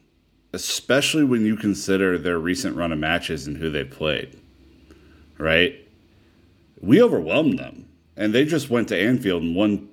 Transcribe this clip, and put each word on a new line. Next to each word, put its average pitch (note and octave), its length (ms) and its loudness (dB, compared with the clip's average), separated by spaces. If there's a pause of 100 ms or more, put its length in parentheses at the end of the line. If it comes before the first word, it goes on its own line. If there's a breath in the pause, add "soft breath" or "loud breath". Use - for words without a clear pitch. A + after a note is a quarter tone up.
(540)
especially C#3+ 680 0
when B2 220 2
you G#2+ 100 2
consider F#2+ 640 0
their F2 220 -2
recent F2 360 -2
run E2 160 -4
of D#2 80 -4
matches D#2 480 -2
and D2 120 -10
who D#2+ 120 -4
they've C#2 200 -6
played, - 500 -6 (960 soft breath)
right? D#2+ 380 2 (1080 soft breath)
We C3 220 6
overwhelmed B2 560 2
them, - 280 -16 (300)
and G#2+ 180 -2
they C#3 120 4
just D3+ 240 -2
went A#2 180 0
to G2 100 -2
Anfield G2 440 0
and E2 120 -4
won G2+ 380 0